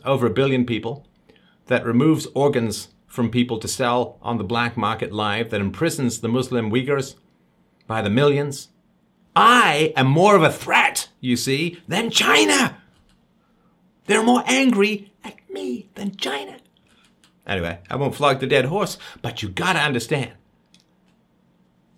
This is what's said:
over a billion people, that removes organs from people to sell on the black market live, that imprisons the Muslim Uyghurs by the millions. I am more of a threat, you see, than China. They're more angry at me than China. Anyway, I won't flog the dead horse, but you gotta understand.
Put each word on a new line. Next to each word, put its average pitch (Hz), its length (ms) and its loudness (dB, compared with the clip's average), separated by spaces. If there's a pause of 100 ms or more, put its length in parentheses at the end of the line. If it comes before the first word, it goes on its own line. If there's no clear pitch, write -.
over 127 220 2
a 104 40 2
billion 131 360 2
people, 117 400 -6 (640)
that 120 180 0
removes 135 480 2
organs 127 540 0 (180)
from 117 240 -4
people 120 300 0
to - 60 -8
sell 120 540 -2
on 117 160 -6
the 127 80 -4
black 117 320 -4
market 107 340 -4
live, 107 380 -4
that 104 140 -4
imprisons 123 580 -4
the 117 80 -4
Muslim 117 420 -2
Uyghurs 131 440 -2 (720)
by 110 160 -4
the 101 80 0
millions. 143 580 0 (640)
I 202 600 4
am 131 100 4
more 180 300 6
of 165 60 6
a 147 100 4
threat, - 560 -2 (100)
you 123 160 0
see, 143 540 -2
than 220 220 -2
China. 294 680 2 (1300)
They're 220 180 2
more 247 240 4
angry 214 640 2 (140)
at - 120 -18 (120)
me 254 460 -8
than 202 220 -8
China. 403 420 -8 (880)
Anyway, 85 320 -4 (100)
I - 80 -8
won't 135 180 -4
flog 139 260 0
the 135 60 -4
dead 127 200 2
horse, 180 320 -4 (240)
but 120 200 -8
you 104 60 -6
gotta 170 320 -2
understand. 139 520 -2 (1700)